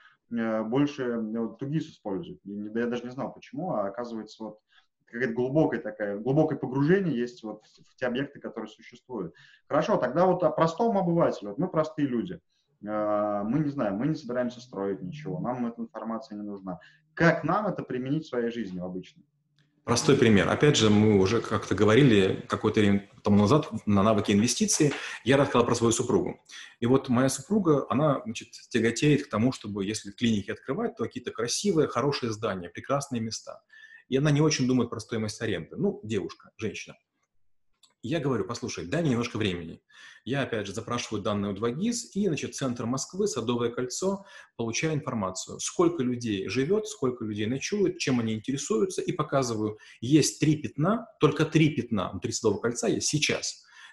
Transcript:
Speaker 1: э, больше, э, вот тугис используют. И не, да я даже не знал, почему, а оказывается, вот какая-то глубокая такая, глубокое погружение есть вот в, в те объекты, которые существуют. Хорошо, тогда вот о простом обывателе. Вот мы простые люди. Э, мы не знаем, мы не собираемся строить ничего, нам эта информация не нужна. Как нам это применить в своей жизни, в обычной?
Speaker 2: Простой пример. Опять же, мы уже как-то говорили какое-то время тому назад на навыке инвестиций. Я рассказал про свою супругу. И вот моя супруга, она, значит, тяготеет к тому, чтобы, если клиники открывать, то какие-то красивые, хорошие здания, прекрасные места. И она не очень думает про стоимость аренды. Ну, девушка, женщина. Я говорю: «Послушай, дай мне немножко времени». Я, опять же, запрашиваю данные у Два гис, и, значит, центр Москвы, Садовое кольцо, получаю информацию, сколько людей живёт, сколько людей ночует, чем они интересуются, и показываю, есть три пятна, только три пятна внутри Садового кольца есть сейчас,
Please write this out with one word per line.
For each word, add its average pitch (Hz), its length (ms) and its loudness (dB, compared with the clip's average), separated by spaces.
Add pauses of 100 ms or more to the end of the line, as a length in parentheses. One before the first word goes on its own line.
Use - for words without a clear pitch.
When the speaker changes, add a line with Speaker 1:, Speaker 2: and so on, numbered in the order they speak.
(320)
Speaker 1:
э, 113 320 -2
больше, 135 400 0
э, 120 140 -2
вот 110 420 -6
тугис 147 300 -4
используют. 90 560 -8
И 98 60 -12
не, 104 180 -8
да 113 120 -4
я 120 60 0
даже 120 160 -4
не 123 60 -10
знал, 127 240 -8
почему, 156 400 -8
а 101 140 -2
оказывается, 113 560 -10
вот 107 160 -12 (460)
какая-то 120 280 -4
глубокая 135 460 2
такая, 104 380 -6
глубокое 147 400 2
погружение 147 600 2
есть 120 260 -6
вот 107 220 -10
в, - 260 -20
в - 40 -20
те 127 120 -6
объекты, 127 320 -6
которые 110 300 -10
существуют. 107 640 -12 (340)
Хорошо, 165 300 2
тогда - 280 2
вот 175 180 2
о 151 80 4
простом 196 460 0
обывателе. 170 520 0
Вот - 80 -10
мы 160 100 -2
простые 156 400 -2
люди. 95 320 -4 (480)
Э, 104 560 0
мы 120 160 0
не 147 100 -2
знаем, 113 260 -2
мы 120 120 0
не 156 80 0
собираемся 120 460 -4
строить 98 400 -6
ничего, 92 380 -8
нам 120 260 -4
эта 117 160 -8
информация 113 560 -10
не 104 60 -10
нужна. 95 360 -10 (360)
Как - 280 2
нам 196 240 -2
это 170 160 -6
применить 131 420 -4
в - 40 -20
своей 117 220 -2
жизни, 98 280 -8
в 90 60 -8
обычной? 90 380 -12 (640)
Speaker 2:
Простой 117 320 4
пример. 101 320 6
Опять 147 280 4
же, 110 120 6
мы 104 300 6
уже 104 220 4
как-то - 340 -2
говорили 104 760 6
какое-то 107 300 0
время 101 280 4 (160)
тому 104 140 6
назад 113 320 6 (160)
на 101 160 4
навыке 104 320 4
инвестиций. 135 600 2 (300)
Я 135 140 4
рассказал 131 260 4
про 120 120 0
свою 113 180 4
супругу. - 480 0 (380)
И 117 80 0
вот 131 200 4
моя 127 220 4
супруга, 170 600 2
она, 139 360 2
значит, - 240 -10 (200)
тяготеет 120 580 2
к - 20 -20
тому, 117 220 2
чтобы, 104 340 -6
если 104 240 -6
клиники 110 400 0
открывать, 165 460 -6
то - 80 -6
какие-то - 260 -8
красивые, 160 580 0
хорошие 123 440 -2
здания, 101 380 -6
прекрасные 131 520 -4
места. - 400 -10 (480)
И 127 80 0
она 151 140 2
не 143 100 4
очень 147 260 2
думает 123 220 2
про 113 100 -8
стоимость 110 440 -6
аренды. 85 340 -6
Ну, 156 260 -2
девушка, 107 540 -6
женщина. 92 380 -10 (1120)
Я 156 120 -2
говорю: 127 260 -2
«Послушай, 104 400 -8
дай 131 160 -2
мне 156 100 2
немножко 117 260 -2
времени». 87 440 -4 (440)
Я, 135 180 -2
опять 113 240 -4
же, 98 60 -10
запрашиваю 110 500 -6
данные 101 280 -2
у 95 40 -6
Два 113 160 -2
гис, 214 440 -6
и, 202 120 0
значит, 139 260 -4
центр 123 320 -4
Москвы, 135 420 -4
Садовое 120 440 -2
кольцо, 185 540 -4 (320)
получаю 120 360 -2
информацию, 117 640 -6
сколько 170 440 0
людей 117 440 -2
живёт, 170 400 0
сколько 123 380 -4
людей 107 220 -4
ночует, 180 500 -2
чем 127 220 0
они 113 140 -2
интересуются, 185 680 0
и - 100 -2
показываю, 117 680 -2 (220)
есть 135 380 4
три 151 160 4
пятна, 185 520 -2 (120)
только 147 260 4
три 156 300 4
пятна 104 360 -2
внутри 98 200 -6
Садового 107 300 0
кольца 120 260 -2
есть - 200 0
сейчас, - 560 -2 (300)